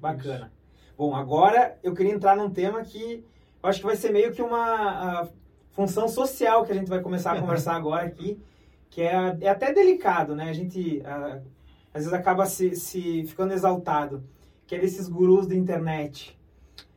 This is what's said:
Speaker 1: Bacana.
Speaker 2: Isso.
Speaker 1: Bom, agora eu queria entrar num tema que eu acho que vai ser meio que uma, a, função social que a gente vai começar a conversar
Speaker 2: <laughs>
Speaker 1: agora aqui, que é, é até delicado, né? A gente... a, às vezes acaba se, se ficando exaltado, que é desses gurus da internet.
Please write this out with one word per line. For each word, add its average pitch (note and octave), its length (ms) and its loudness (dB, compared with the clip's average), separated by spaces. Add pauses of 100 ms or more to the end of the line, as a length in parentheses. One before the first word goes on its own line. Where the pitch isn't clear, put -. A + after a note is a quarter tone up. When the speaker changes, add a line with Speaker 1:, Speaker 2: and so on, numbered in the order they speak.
Speaker 1:
Bacana. C3+ 460 -6
Speaker 2:
Isso. - 500 -20
Speaker 1:
Bom, C#3+ 180 -2
agora D#3+ 680 4
eu F3+ 120 -2
queria G3 180 2
entrar G3 240 4
num G#3 140 -2
tema G3 320 -2
que A3+ 420 -12 (380)
eu F3+ 60 0
acho F#3+ 120 0
que G3 60 -6
vai G#3+ 100 2
ser A3 160 -2
meio G#3+ 200 4
que - 100 -8
uma, G#3 800 -2
a, E3+ 60 -8 (480)
função G3 320 0
social A3+ 560 2
que - 80 -4
a - 20 0
gente F#3+ 140 -2
vai F#3 120 -2
começar F3+ 320 -4
a E3+ 80 -2
conversar E3+ 360 -2
Speaker 2:
<laughs> - 0 -
Speaker 1:
agora E3 300 -2
aqui, F#3 340 -8 (480)
que E3+ 140 -6
é, F3+ 400 0
é G3 60 2
até C4 240 2
delicado, G3+ 640 4
né? D#3 140 -6
A D#3+ 60 -4
gente... E3+ 500 -4
a, C#3 360 -8 (520)
às D3+ 120 -6
vezes E3+ 100 -2
acaba F#3 320 2
se, F#3 280 0
se E3+ 500 -4
ficando F#3+ 280 -4
exaltado, F3 720 0 (420)
que - 80 -8
é F#3 40 -6
desses F#3 280 -2
gurus F3+ 400 6
da F#3 80 -2
internet. D#3+ 840 -4 (580)